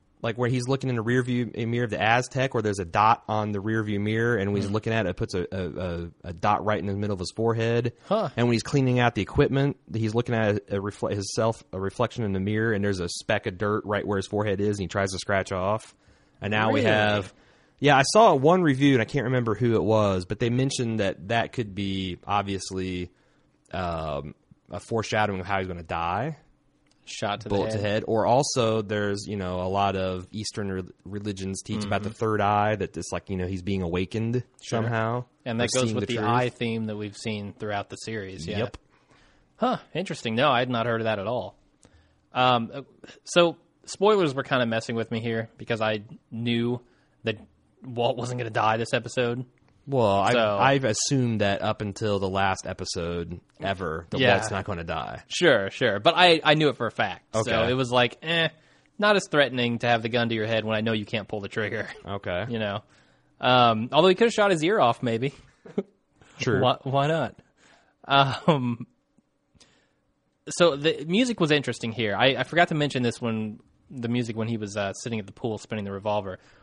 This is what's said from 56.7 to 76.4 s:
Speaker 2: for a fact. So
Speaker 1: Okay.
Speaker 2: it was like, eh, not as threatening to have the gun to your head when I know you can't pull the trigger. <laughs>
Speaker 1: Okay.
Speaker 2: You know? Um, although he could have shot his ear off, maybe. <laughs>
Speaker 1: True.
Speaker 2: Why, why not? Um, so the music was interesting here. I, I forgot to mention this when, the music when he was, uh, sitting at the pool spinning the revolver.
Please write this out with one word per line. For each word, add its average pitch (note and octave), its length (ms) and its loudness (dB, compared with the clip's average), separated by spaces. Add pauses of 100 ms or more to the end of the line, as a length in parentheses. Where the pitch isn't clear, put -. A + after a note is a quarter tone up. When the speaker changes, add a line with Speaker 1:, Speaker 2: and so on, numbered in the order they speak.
Speaker 2:
for A#2 100 -2
a G#2+ 40 -6
fact. F#2+ 440 -4
So A2 60 2
Speaker 1:
Okay. A2+ 280 0
Speaker 2:
it B2+ 60 0
was C3 160 -2
like, B2 320 4
eh, E3 240 0 (500)
not G#3 180 4
as F#3+ 140 0
threatening B2 500 2
to B2 80 -2
have A#2 140 4
the A#2 80 -2
gun A#2+ 200 2
to A2+ 60 -2
your G#2+ 120 0
head A2 180 0
when A2 100 0
I G#2+ 60 0
know A2+ 120 0
you G#2+ 120 -2
can't G#2+ 220 -6
pull G#2 140 -8
the G2 80 -8
trigger. G#2 380 -4 (100)
<laughs> - 100 -20
Speaker 1:
Okay. G2 420 -4
Speaker 2:
You A#2 80 -4
know? G#2+ 240 -4 (580)
Um, A#2+ 520 4
although D#3 160 6
he F#3 80 6
could A#3 100 2
have A#3 80 2
shot G#3 160 4
his E3 140 2
ear G3+ 160 2
off, A#2+ 240 2
maybe. A#2+ 320 -2 (500)
<laughs> - 540 -20
Speaker 1:
True. C#3 240 2
Speaker 2:
Why, B2+ 180 4
why C#3 240 0
not? D3+ 300 -2 (720)
Um, C3 800 2 (1600)
so D#3+ 260 4
the C#3+ 320 -2
music A3+ 320 0
was D#3 120 4
interesting B2 400 0
here. G#2 240 -2
I, B2 220 4
I B2+ 60 0
forgot E3+ 260 2
to E3+ 60 -2
mention C#3+ 280 0
this A#2+ 180 -2
when, A2 380 -4 (300)
the A#2+ 200 -6
music A#2 260 -2
when A2 120 -4
he A#2 100 -2
was, G#2 200 -8
uh, G2 160 -2
sitting A#2 260 -6
at G2+ 60 -8
the G2+ 80 -18
pool A2 240 -6
spinning G#2+ 280 -8
the G2 60 -8
revolver. G2 480 -4 (240)